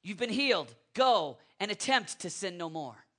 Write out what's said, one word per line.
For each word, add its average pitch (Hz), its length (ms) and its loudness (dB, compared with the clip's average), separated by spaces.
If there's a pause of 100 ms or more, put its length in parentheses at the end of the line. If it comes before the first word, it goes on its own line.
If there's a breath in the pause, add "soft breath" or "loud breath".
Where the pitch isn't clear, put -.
you've 185 140 -8
been 233 120 -2
healed. 208 420 0 (220)
Go 208 460 4 (180 soft breath)
and 208 140 -4
attempt 247 480 0
to 175 100 -6
sin 180 260 -6
no 165 140 -8
more. 147 340 -10 (140)